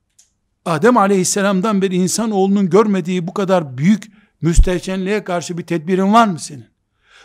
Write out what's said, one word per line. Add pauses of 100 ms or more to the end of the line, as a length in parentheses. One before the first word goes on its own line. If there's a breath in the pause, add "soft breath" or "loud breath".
(640)
Adem
aleyhisselamdan
beri
insanoğlunun
görmediği
bu
kadar
büyük (280 soft breath)
müstehcenliğe
karşı
bir
tedbirin
var
mı
senin? (580 soft breath)